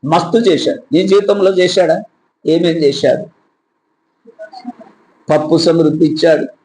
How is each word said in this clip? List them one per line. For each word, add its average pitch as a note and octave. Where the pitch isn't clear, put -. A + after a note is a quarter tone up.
మస్తు -
చేశాడు, C#3+
నీ D#3
జీవితంలో G3+
చేశాడా? F3+
ఏమేం E3
చేశాడు? -
పప్పు D3+
సమృద్ధి E3
ఇచ్చాడు D#3